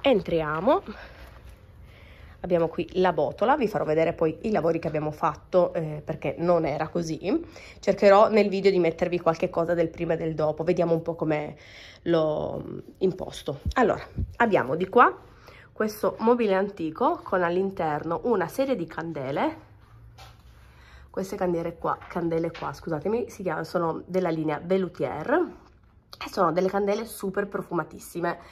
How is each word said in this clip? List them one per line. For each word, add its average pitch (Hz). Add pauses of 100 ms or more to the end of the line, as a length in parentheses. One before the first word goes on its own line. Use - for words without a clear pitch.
entriamo, 175 (1600)
abbiamo 170
qui 165
la 185
botola, 170
vi 247
farò 156
vedere 160
poi 160
i 226
lavori 165
che 170
abbiamo 151
fatto, 170
eh, 151
perché 147
non 170
era 151
così. 175 (360)
Cercherò 202
nel 208
video 190
di 185
mettervi 170
qualche 170
cosa 170
del 165
prima 170
e 160
del 160
dopo, 156
vediamo 170
un 165
po' 165
come 151 (460)
l'ho, 156
mm, - (200)
imposto. - (140)
Allora, - (360)
abbiamo 143
di 185
qua 285 (600)
questo 208
mobile 226
antico 196
con 185
all'interno 170
una 202
serie 269
di 170
candele. 160 (1400)
Queste 196
candele 170
qua, 156 (100)
candele 165
qua, 151
scusatemi, 180
si -
chiamano, 165
sono 165
della 180
linea 156
Veloutier 180 (600)
e -
sono 175
delle 180
candele 208
super 202
profumatissime. 170 (120)